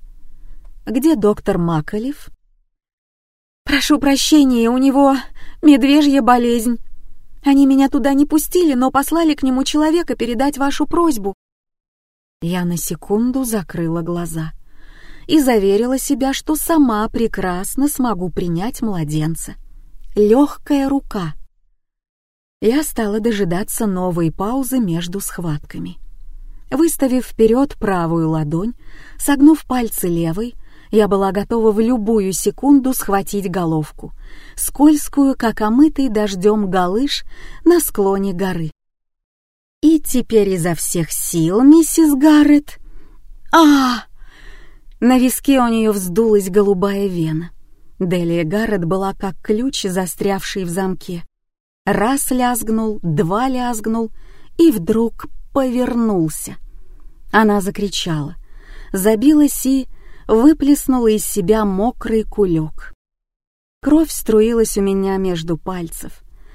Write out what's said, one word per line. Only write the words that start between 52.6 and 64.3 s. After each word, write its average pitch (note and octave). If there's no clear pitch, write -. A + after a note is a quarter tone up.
два F3
лязгнул A3+
и E4+
вдруг A3
повернулся. A#3
Она G#3
закричала, F3
забилась A#3
и C4
выплеснула C4+
из G#3+
себя G#3
мокрый G#3+
кулек. E3
Кровь D4+
струилась A3